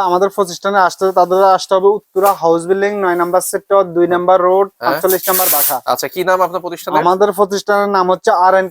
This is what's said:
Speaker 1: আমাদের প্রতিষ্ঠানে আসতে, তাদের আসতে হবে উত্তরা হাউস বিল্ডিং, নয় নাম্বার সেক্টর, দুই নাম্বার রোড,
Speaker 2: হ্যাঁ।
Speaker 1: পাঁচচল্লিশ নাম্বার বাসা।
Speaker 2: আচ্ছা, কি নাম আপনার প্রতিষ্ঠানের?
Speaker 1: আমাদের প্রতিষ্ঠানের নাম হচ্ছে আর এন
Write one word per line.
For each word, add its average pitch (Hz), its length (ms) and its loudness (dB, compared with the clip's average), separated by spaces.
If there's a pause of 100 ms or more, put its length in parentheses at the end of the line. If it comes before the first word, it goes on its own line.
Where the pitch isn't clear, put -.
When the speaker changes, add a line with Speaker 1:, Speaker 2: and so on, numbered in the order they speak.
Speaker 1:
আমাদের 185 260 0
প্রতিষ্ঠানে 196 500 -4
আসতে, 190 320 0
তাদের 185 320 2
আসতে 190 320 2
হবে 190 120 2
উত্তরা 196 460 0
হাউস 165 320 0
বিল্ডিং, 196 300 -2
নয় 185 200 -2
নাম্বার 175 260 0
সেক্টর, 196 420 -2
দুই 175 240 0
নাম্বার 180 340 2
রোড, 185 260 2
Speaker 2:
হ্যাঁ। 123 240 -6
Speaker 1:
পাঁচচল্লিশ 175 360 -2
নাম্বার 185 240 0
বাসা। 143 340 -2
Speaker 2:
আচ্ছা, 127 220 -2
কি 185 160 -6
নাম 185 180 0
আপনার 175 200 -2
প্রতিষ্ঠানের? 170 380 -6
Speaker 1:
আমাদের 185 320 2
প্রতিষ্ঠানের 202 580 -2
নাম 185 220 0
হচ্ছে 185 200 0
আর 185 240 4
এন 190 160 2